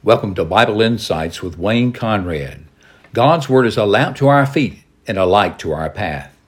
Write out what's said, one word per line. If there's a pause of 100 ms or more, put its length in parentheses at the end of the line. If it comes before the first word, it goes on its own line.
Welcome
to
Bible
Insights
with
Wayne
Conrad. (480)
God's
Word
is
a
lamp
to
our
feet (200)
and
a
light
to
our
path. (160)